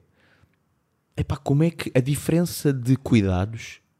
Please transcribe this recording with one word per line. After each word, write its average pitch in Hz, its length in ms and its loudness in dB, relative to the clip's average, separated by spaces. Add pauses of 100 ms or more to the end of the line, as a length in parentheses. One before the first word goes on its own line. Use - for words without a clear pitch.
(1160)
Epá, - 200 -4
como 143 280 0
é 170 60 2
que - 240 -10
a 127 60 6
diferença 151 720 0
de 127 240 2
cuidados 101 840 0 (200)